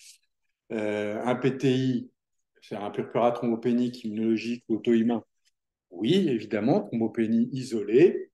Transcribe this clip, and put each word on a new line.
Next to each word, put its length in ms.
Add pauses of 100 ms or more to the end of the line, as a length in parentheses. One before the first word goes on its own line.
(720)
Euh, 520
un 120
P 200
T 160
I, 380 (520)
c'est 120
un 160
purpura 400
thrombopénique 720
immunologique 680
ou 60
auto-immun. 480 (680)
Oui, 380
évidemment, 520
thrombopénie 720
isolée. 800